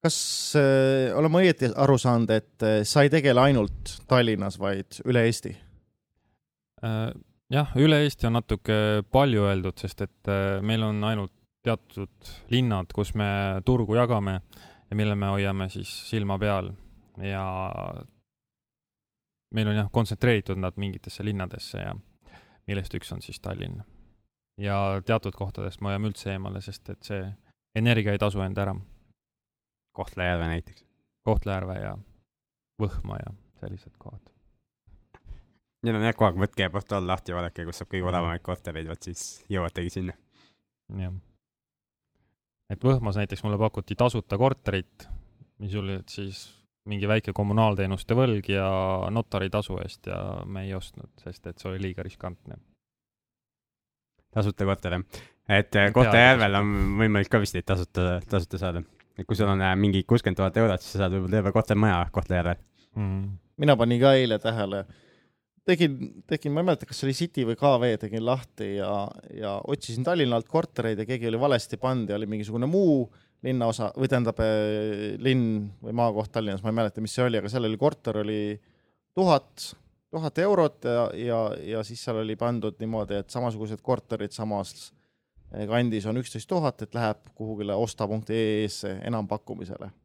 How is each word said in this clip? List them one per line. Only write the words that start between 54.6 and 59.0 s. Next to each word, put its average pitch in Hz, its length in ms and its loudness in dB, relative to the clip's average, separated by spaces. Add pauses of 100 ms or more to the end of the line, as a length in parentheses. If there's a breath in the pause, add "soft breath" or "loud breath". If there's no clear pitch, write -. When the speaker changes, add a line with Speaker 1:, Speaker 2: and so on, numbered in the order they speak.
Speaker 3:
korter, 92 320 0
jah. 92 60 -2 (400 loud breath)
Et, 101 240 4
äh, - 40 -16
Speaker 2:
Peaaegu 101 280 6
Speaker 3:
Kohtla-Järvel 117 560 8
Speaker 2:
tasuta. 101 40 4
Speaker 3:
on 101 400 2
võimalik 104 300 4
ka 117 100 4
vist 101 140 0
neid 87 160 -4
tasuta, 90 500 0 (100)
tasuta 92 280 -2
saada. 87 240 -4 (360)